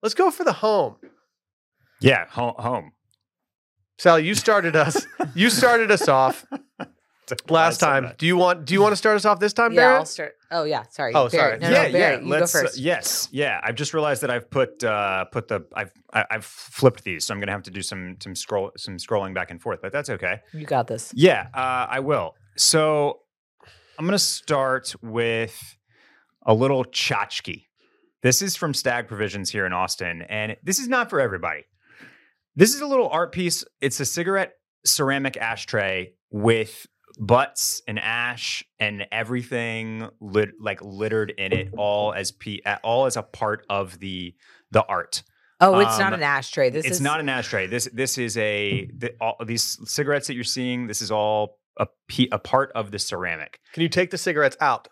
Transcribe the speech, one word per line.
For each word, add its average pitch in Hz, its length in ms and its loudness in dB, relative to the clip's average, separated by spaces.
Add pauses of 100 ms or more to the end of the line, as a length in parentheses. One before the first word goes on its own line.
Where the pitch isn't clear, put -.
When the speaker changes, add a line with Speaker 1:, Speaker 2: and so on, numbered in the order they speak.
Speaker 1:
Let's 214 120 -2
go 370 160 6
for - 140 -6
the 277 80 4
home. 185 440 0 (1040)
Speaker 2:
Yeah, 107 260 6
ho-, 120 300 -4
home. 107 340 -6 (1040)
Speaker 1:
Sally, 165 280 6
you 196 80 0
started 196 420 2
us. 160 340 2
Speaker 2:
<laughs> 139 240 -6
Speaker 1:
You 202 160 4
started 233 400 6
us 202 180 4
off 131 420 4
Speaker 2:
<laughs> - 0 -
Why - 360 -12 (640)
Speaker 1:
last 165 320 4
Speaker 2:
I 170 40 6
said - 0 -
Speaker 1:
time. 139 180 4
Speaker 2:
that. - 140 -14
Speaker 1:
Do 156 80 0
you 180 100 4
want, 175 280 4
do 131 100 -4
you 196 60 6
wanna 208 160 6
start 214 200 4
us 190 100 -2
off 208 140 4
this 208 120 0
time, 233 200 2
Speaker 3:
Yeah, 240 80 6
Speaker 1:
Barrett? 254 200 8
Speaker 3:
I'll - 60 -4
start. - 280 -10 (160)
Oh, 165 140 -2
yeah. 147 260 -2
Sorry. 131 240 -4
Speaker 1:
Oh, 135 140 6
Speaker 3:
Barrett. 123 340 2
Speaker 1:
sorry. 170 100 2
Speaker 3:
No, - 40 4
Speaker 2:
Yeah, - 100 2
Speaker 3:
no, - 60 -2
Barrett, - 20 -6
Speaker 2:
yeah, 175 240 4
Speaker 3:
you - 60 -10
go - 40 -6 (120)
Speaker 2:
let's, 170 140 0
uh, 160 80 4
Speaker 3:
first. 127 160 -2
Speaker 2:
yes, 143 520 -2
yeah. 127 320 -2
I've 120 120 -4
just 143 200 -6
realized 151 280 0
that 139 80 -2
I've 120 200 -4
put, 131 320 0
uh, 101 440 0
put - 220 -8
the, 98 260 -4
I've, 101 180 -8 (200)
I, 110 180 0
I've 110 140 -6
flipped - 600 -4
these, 85 220 -8
so 110 80 -4
I'm 101 60 -6
gonna 101 120 -4
have 101 120 -8
to 98 60 -18
do 95 120 -12
some, 92 400 -12
some 95 120 -12
scroll, 98 420 -4
some 95 200 -14
scrolling 98 380 -4
back 90 160 -6
and 85 120 -16
forth, 104 200 -8
but 98 100 -10
that's 139 180 -6
okay. 95 300 -6 (120)
Speaker 3:
You 156 140 -14
got 127 200 0
this. - 280 -10
Speaker 2:
Yeah, 143 400 4
uh, 127 360 -2
I 131 100 -4
will. 131 340 -2 (220)
So 156 640 2 (760)
I'm 156 80 -8
gonna 196 120 2
start 135 840 -2
with 113 720 -4 (680)
a 110 80 8
little 131 320 2
tchotchke. - 760 -4 (580)
This 127 180 4
is 190 160 -4
from 160 160 -4
Stag 120 340 -2
Provisions 101 440 -6
here 101 160 -2
in 92 80 -2
Austin, 90 480 -4
and 107 400 -6
this 190 160 -4
is 254 100 -8
not 247 220 -2
for 170 100 -2
everybody. 85 440 -4 (920)
This 220 180 6
is 277 60 -10
a 294 60 -6
little 262 240 2
art 165 220 -2
piece. 175 320 -4 (180)
It's 139 180 -2
a 135 60 -2
cigarette 185 480 -4 (320)
ceramic 139 500 0
ashtray 98 800 -4 (160)
with 110 560 0 (340)
butts 120 640 0
and 107 120 -6
ash 120 640 -6 (140)
and 104 340 -4
everything 113 960 -4 (120)
lit-, 104 400 0
like, 104 220 -8
littered 104 500 -4
in 95 200 -4
it, 95 240 -2
all 104 380 0
as 98 180 -6
pe-, - 320 -12
uh, 104 180 -2
all 120 240 2
as 120 100 -2
a 110 60 -6
part 107 460 -6
of 95 300 -6
the, 90 360 -12 (360)
the - 160 4
art. - 360 -4 (380)
Speaker 3:
Oh, 190 200 8
it's 220 180 4
not 196 140 2
Speaker 2:
Um, 175 80 -4
Speaker 3:
an - 20 -2
ashtray. 139 480 0
This 151 160 -4
Speaker 2:
it's 180 100 -2
Speaker 3:
is 170 40 -2
Speaker 2:
not 147 200 0
an 147 80 -4
ashtray. 117 380 -4
This, 113 260 -4
this 127 260 -4
is 117 200 -4
a, 104 480 -2 (100)
the, - 240 -8
all 113 240 -4
these 113 400 -4
cigarettes 143 440 -2
that 139 60 -6
you're 120 100 -8
seeing, 123 420 -4
this 104 160 -6
is 101 80 -6
all 107 480 0 (180)
a 107 100 -2 (220)
pe-, - 240 2
a 104 60 -2
part 131 360 0
of 104 180 -6
the 104 80 -8
ceramic. 87 600 -6 (120)
Speaker 1:
Can 160 100 -2
you 170 60 2
take 185 220 0
the 180 80 -8
cigarettes 151 420 2
out 131 320 0